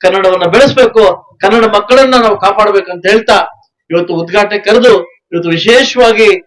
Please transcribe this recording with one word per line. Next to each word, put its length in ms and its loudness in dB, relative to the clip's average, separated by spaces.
ಕನ್ನಡವನ್ನ 440 0
ಬೆಳೆಸ್ಬೇಕು, 960 0
ಕನ್ನಡ 240 0
ಮಕ್ಕಳನ್ನ 500 0
ನಾವು 240 0
ಕಾಪಾಡ್ಬೇಕಂತ 680 -2
ಹೇಳ್ತಾ 400 0
ಇವತ್ತು 240 -4
ಉದ್ಘಾಟನೆ 440 -4
ಕರೆದು 440 2
ಇವತ್ತು 180 -6
ವಿಶೇಷವಾಗಿ 840 0